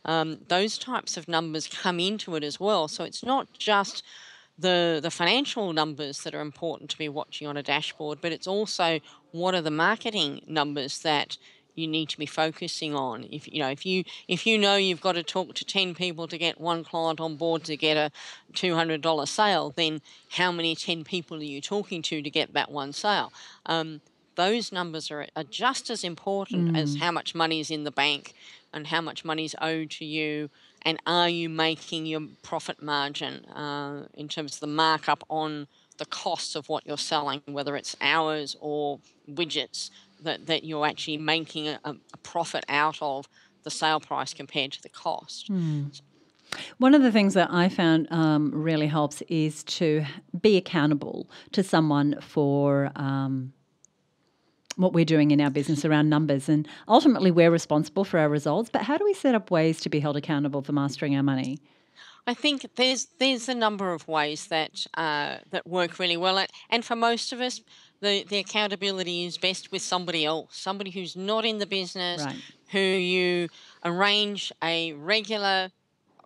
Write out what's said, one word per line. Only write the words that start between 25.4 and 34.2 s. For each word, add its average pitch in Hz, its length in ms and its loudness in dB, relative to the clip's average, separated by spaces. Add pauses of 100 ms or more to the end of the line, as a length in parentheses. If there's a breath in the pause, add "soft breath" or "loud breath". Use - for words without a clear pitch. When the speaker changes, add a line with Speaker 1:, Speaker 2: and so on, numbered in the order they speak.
Speaker 1:
just 240 460 -4
as 226 140 -6
important 175 760 -2
as 147 180 0
Speaker 2:
Mm. 143 40 -4
Speaker 1:
how 170 120 2
much - 240 -4
money 160 240 0
is 147 100 -6
in 151 140 -6
the 147 80 -6
bank 143 420 0 (380 loud breath)
and 147 160 -10
how 160 140 0
much 147 240 -8
money 160 180 -2
is 151 180 -8
owed 160 300 -4
to - 140 -12
you, 151 440 -4 (340 soft breath)
and 160 220 0
are 175 220 4
you 170 220 -2
making 160 560 -2
your 156 160 -4 (200)
profit - 400 -8
margin, 143 640 -4
uh, 143 680 -8
in 147 160 -12